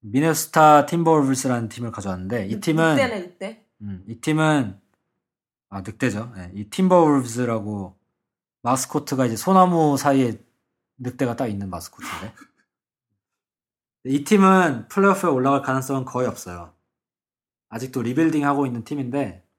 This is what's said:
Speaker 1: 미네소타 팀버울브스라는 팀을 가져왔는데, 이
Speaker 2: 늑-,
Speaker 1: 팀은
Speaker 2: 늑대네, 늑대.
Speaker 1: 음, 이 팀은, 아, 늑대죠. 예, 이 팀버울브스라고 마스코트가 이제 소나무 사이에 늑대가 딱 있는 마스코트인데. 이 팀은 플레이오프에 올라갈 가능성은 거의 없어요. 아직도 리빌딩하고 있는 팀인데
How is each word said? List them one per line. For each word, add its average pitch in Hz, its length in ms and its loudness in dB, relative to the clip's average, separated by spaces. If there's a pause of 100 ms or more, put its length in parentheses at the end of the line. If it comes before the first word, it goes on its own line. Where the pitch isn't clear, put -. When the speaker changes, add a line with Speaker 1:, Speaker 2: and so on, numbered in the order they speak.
Speaker 1:
미네소타 151 840 4
팀버울브스라는 135 800 2
팀을 117 240 -10
가져왔는데, 98 540 -6
이 107 100 -6
Speaker 2:
늑-, 101 40 -10
Speaker 1:
팀은 160 360 2
Speaker 2:
늑대네, 226 240 -2
늑대. 196 460 -14 (160)
Speaker 1:
음, 95 240 -12
이 117 140 -14
팀은, 151 580 0 (920)
아, 98 100 -10
늑대죠. 110 560 -6
예, 92 180 -16
이 101 160 -10
팀버울브스라고 120 1300 2 (680)
마스코트가 131 640 -2
이제 113 100 -2
소나무 175 600 4
사이에 135 420 2 (600)
늑대가 123 380 -4
딱 135 120 -4
있는 98 220 -8
마스코트인데. - 640 -14 (1700)
이 139 180 -2
팀은 190 640 4
플레이오프에 196 420 2
올라갈 139 320 0
가능성은 135 420 -4
거의 123 240 -4
없어요. 90 460 -12 (960)
아직도 120 320 -6
리빌딩하고 143 640 0
있는 120 180 -6
팀인데 127 600 -6 (120)